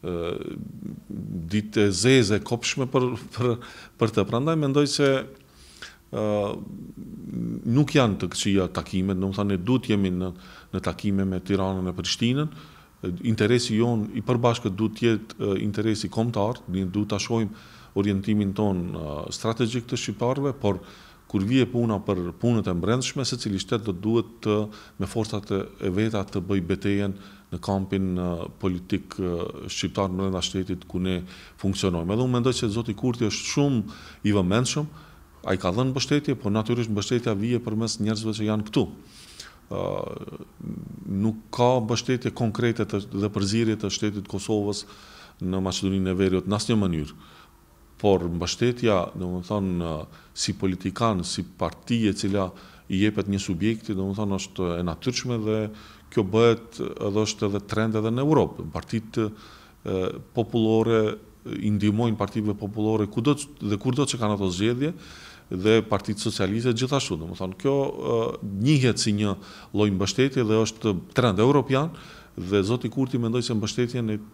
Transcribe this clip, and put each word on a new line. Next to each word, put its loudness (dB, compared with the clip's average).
ë, -2
ditë 2
e 0
zezë, 6
e -10
kopshme -2
për, 2
për, 2
për 2
të. 2
Prandaj 0
mendoj 4
se, 4
ë, 0
nuk 4
janë 4
të -4
këqija 2
takimet, 0
domethënë 0
ne 2
duhet 0
jemi 2
në, -2
në -4
takime 0
me -2
Tiranën 0
e -6
Prishtinën. 0
Interesi 4
jon 2
i -4
përbashkët 0
duhet 2
të 2
jetë, 0
ë, 0
interesi -2
kombëtar, 0
ne 0
duhet -2
ta -2
shohim 0
orientimin 2
ton, 0
ë, -6
strategjik -2
të -4
shqiptarëve, -2
por 2
kur 0
vije 4
puna 0
për 0
punët 2
e 2
brendshme, 0
secili -2
shtet -2
do -4
duhet 0
të, 4
me -2
forcat -4
e, 0
e 0
veta 0
të -4
bëj 2
betejën 0
në -6
kampin, 0
ë, -2
politik, -4
ë, -4
shqiptar -2
brenda -2
shtetit -4
ku -4
ne -2
funksionojmë. 0
Edhe 2
unë 2
mendoj 2
se 0
zoti -2
Kurti 0
është -4
shumë 0
i 4
vëmendshëm, 2
ai 0
ka 0
dhënë 2
mbështetje, 0
por 0
natyrisht 0
mbështetja 0
vije 0
përmes -2
njerëzve 0
që 0
janë 0
këtu. 4
Ë, -6
nuk 0
ka 4
mbështetje 0
konkrete 0
të, -2
dhe 0
përzierje 2
të -2
shtetit -4
Kosovës -2
në -2
Maqedoninë 0
e -2
Veriut 2
në 2
asnjë 2
mënyrë. -2
Por 6
mbështetja, 2
domethënë, -2
ë, -6
si -4
politikan, 0
si -4
parti -2
e 2
cila 0
i 2
jepet 2
një 0
subjekti, -2
domethënë, -2
është -4
e -2
natyrshme -4
dhe 0
kjo 2
bëhet 4
edhe, 0
është 0
edhe 0
trend 2
edhe 0
në 0
Europë. 4
Partitë, -2
ë, -8
popullore 4
i 0
ndihmojnë 2
partive 0
popullore 0
kudo 2
c-, -10
dhe 0
kurdo 0
që -2
kanë 2
ato 2
zgjedhje, 0
dhe 4
Partitë -2
Socialiste 0
gjithashtu. -2
Domethënë, -8
kjo, 2
ë, -2
njihet 4
si 2
një 2
lloj 6
mbështetje 2
dhe 6
është 0
trend 4
europian, 4
dhe 2
zoti 0
Kurti -2
mendoj 0
se -2
mbështetjen -2
e -2